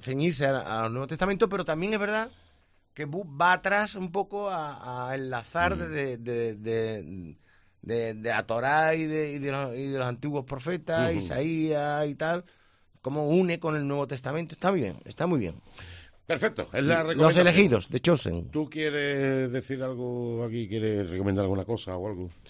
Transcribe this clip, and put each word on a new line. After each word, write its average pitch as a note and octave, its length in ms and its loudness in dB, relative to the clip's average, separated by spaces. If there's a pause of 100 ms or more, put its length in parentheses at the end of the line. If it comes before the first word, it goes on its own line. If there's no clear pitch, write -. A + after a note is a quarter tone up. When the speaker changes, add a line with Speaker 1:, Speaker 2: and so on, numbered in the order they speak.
Speaker 1:
ceñirse C#3 460 0
a, A2 320 0
a A2+ 60 0
los A2+ 80 0
Nuevos C3 160 -4
Testamentos, F#3+ 420 0
pero F#3+ 140 -2
también E3+ 280 -2
es G#3+ 60 0
verdad G#3+ 320 -2 (640)
que D3+ 120 -8
Bu-, F3 200 -8 (120)
va F3 160 6
atrás G3+ 420 0
un F#3 160 -6
poco G3+ 380 -4
a, C3 600 -6
a C3+ 40 -4
enlazar C3+ 640 -2
Speaker 2:
Mm. E3+ 160 -6
Speaker 1:
de, C#3 260 -2
de, A#2 360 -2
de, G#2 800 -4 (480)
de, A2+ 320 -2
de A2 160 -4
la A2 160 0
Torá D3 480 2
y D#3+ 100 0
de, D#3 280 -2
y C#3+ 60 -6
de C#3 120 -4
los, C3+ 260 -4
y C#3 120 -4
de C3+ 100 -2
los B2+ 80 0
antiguos C#3 380 -4
profetas, E3 680 -2
Speaker 2:
Ujú. E3 80 0
Speaker 1:
Isaías D3 880 0
y C#3+ 80 -4
tal, E3+ 300 -2 (580)
cómo D3 260 -2
une E3+ 300 4
con D#3 180 -2
el C#3+ 100 -2
Nuevo C#3+ 200 0
Testamento. C#3 480 -6
Está F3+ 160 0
bien, A#2+ 240 0 (100)
está - 220 -6
muy E3 140 2
bien. F2 160 -4 (680)
Speaker 2:
Perfecto, G3 360 0 (100)
es C3 100 0
la E3 180 4
Speaker 1:
Los D#3 80 -2
Speaker 2:
recomendación. D#3+ 380 8
Speaker 1:
Elegidos, E3+ 420 6
The B2+ 120 -2
Chosen. G2+ 500 2
Speaker 2:
¿Tú D3+ 200 -2
quieres C#3 840 0
decir C3 300 -4
algo A#2+ 640 -4
aquí? A#2 240 -4
¿Quieres G#2 420 0
recomendar G2 340 2
alguna F#2+ 220 0
cosa G#2+ 320 -6
o F#2+ 100 -4
algo? F2+ 220 -8 (200)